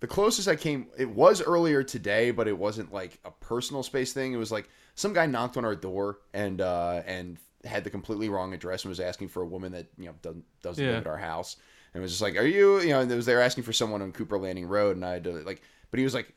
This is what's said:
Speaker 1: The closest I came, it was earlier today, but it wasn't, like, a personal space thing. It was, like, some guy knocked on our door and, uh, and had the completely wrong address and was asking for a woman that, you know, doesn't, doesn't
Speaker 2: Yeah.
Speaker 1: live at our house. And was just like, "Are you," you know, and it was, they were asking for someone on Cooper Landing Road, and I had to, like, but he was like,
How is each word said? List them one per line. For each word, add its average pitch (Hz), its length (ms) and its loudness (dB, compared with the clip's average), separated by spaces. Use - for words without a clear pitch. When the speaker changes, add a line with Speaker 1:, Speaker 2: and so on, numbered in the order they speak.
Speaker 1:
The 120 80 -6
closest 208 400 2
I 160 80 4
came, 143 320 -4
it 131 100 0
was 165 320 6
earlier 165 420 4
today, 113 500 0
but 113 160 0
it 98 100 0
wasn't, 107 340 -4
like, 92 320 -8
a - 60 -12
personal 123 540 -6
space 131 280 -2
thing. 131 200 -4
It 123 40 -4
was, 110 160 -4
like, 104 160 -6
some 208 160 -2
guy 170 140 4
knocked 123 300 -2
on 123 80 -2
our 107 120 0
door 98 420 -4
and, 98 260 -2
uh, 87 460 0
and 90 320 -8
had 98 200 -6
the 104 60 -6
completely 104 380 -4
wrong 95 240 -2
address 90 300 -6
and 98 80 -8
was 87 80 -8
asking 90 300 -6
for 92 140 -6
a 87 40 -4
woman 92 260 -8
that, 85 140 -10
you 90 100 -14
know, 80 140 -16
doesn't, 82 240 -12
doesn't 90 240 -4
Speaker 2:
Yeah. 127 60 2
Speaker 1:
live 113 120 0
at - 40 -8
our 78 120 -4
house. 82 380 -6
And 87 80 -6
was 92 80 -6
just 90 120 -4
like, 98 140 0
"Are 107 80 4
you," 196 360 6
you 170 80 2
know, 139 120 4
and 123 120 2
it - 20 2
was, 120 120 0
they 123 80 6
were 120 60 6
asking 123 240 4
for 113 80 -6
someone 107 300 0
on 95 100 -8
Cooper 101 260 -4
Landing 90 280 -4
Road, 101 300 4
and 90 80 -6
I 90 80 -4
had 87 120 -6
to, 87 80 -2
like, 92 180 -10
but 113 80 0
he 131 60 4
was 131 100 0
like, 117 220 -6